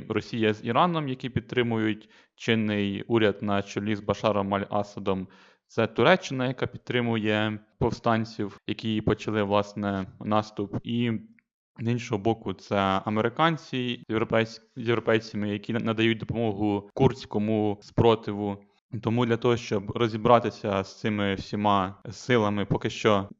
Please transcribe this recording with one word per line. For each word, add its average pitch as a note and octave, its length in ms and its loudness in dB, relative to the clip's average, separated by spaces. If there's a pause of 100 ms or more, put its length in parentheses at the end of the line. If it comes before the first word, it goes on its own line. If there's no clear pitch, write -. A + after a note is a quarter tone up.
Росія G#2+ 440 0
з G#2 120 -12
Іраном, D3+ 420 0
які B2+ 220 -6
підтримують A2+ 800 -2 (260)
чинний G#2 680 0
уряд A2 400 2
на G2+ 200 0
чолі G#2 340 -4
з G2+ 40 -4
Башаром G2+ 540 0
Аль-Асадом. G2 760 -4 (400)
Це A2 200 0
Туреччина, C3+ 600 2
яка B2+ 200 -4
підтримує G#2+ 920 -2 (200)
повстанців, A2+ 880 -2
які A2 340 -2
почали, G#2+ 420 0
власне, G2+ 640 0 (120)
наступ. G#2+ 640 -2
І, A#2+ 280 0 (680)
з A2+ 120 -4
іншого A#2 300 -2
боку, A2 320 0
це F#2+ 520 0
американці B2 1040 0
з - 40 -6
європейсь-, A2+ 500 0 (140)
з A#2 120 -8
європейцями, A2+ 640 0
які G#2 240 -4
на-, A#2 60 -2
надають A2+ 380 2
допомогу G#2 760 -2
курдському G#2+ 880 0
спротиву. G#2 760 0 (440)
Тому A#2 240 0
для A#2 120 2
того, A#2+ 200 2
щоб G#2+ 340 -4
розібратися A2+ 920 2
з - 160 -18
цими G#2 360 0
всіма G2+ 600 0 (160)
силами, G#2 540 0
поки A#2+ 240 -2
що G2+ 400 2 (100)